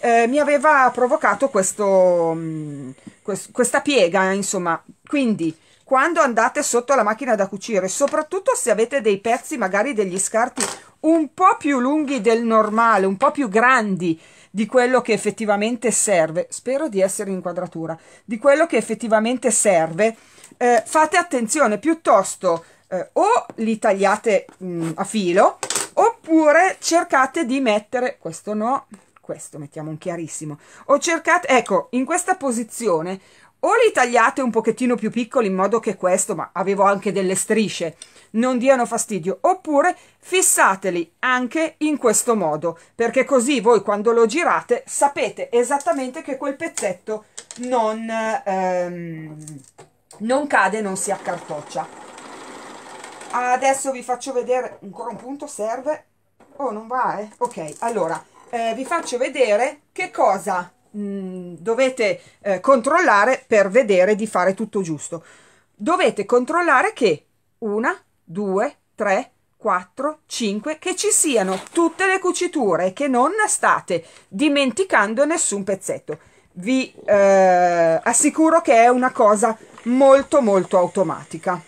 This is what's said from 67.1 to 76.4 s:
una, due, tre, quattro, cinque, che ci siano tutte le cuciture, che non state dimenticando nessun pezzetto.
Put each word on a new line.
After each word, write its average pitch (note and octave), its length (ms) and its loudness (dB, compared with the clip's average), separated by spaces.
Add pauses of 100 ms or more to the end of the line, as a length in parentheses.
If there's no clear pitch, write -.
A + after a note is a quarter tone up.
una, A#3 400 -4 (240)
due, G3 520 -4 (180)
tre, G#3 380 -4 (260)
quattro, A3 720 -4
cinque, G#3+ 500 -4
che F4+ 180 -6
ci G4+ 140 -2
siano G3 500 0 (120)
tutte E4 340 0
le F#4+ 140 2
cuciture, B3 720 -2
che C#4+ 140 -4
non C4 240 2 (160)
state - 580 -2 (220)
dimenticando C4+ 1000 0
nessun D4 380 -4
pezzetto. F3+ 560 -8 (340)